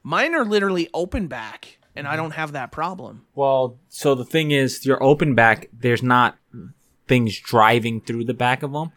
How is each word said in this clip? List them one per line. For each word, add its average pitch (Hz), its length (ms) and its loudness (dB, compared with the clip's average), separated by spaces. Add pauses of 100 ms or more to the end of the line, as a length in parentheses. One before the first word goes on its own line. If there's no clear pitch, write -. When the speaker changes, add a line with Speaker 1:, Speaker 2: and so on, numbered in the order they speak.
Speaker 1:
mine 285 320 0
are 269 100 0
literally 196 480 0
open 185 340 -6
back, 117 520 -16 (160)
and 143 120 -10
I 143 40 -6
Speaker 2:
Mm-hmm. 156 100 -4
Speaker 1:
don't 160 100 -6
have 156 200 -8
that 135 200 -10
problem. 151 600 -10
Speaker 2:
Well, 135 440 0 (100)
so - 260 0
the 123 120 -2
thing 156 260 0
is, 135 340 0
your 135 160 2
open 147 320 4
back, 113 400 4
there's 117 300 -2
not 123 340 2 (680)
things 120 320 0
driving 113 600 4
through 117 240 -6
the 120 100 -6
back 123 260 -2
of 143 140 -8
'em. 160 220 -8